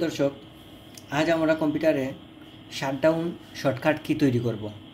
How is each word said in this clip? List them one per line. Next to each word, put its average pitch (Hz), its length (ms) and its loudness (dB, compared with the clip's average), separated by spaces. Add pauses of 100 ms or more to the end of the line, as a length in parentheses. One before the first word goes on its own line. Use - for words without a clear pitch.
দর্শক, 143 260 0 (840)
আজ 160 180 2
আমরা 160 260 2
কম্পিউটারে 151 440 2 (720)
শাটডাউন 160 480 0 (360)
শর্টকাট 147 440 0
কি 156 160 0
তৈরি 123 240 4
করব, 107 180 -2 (300)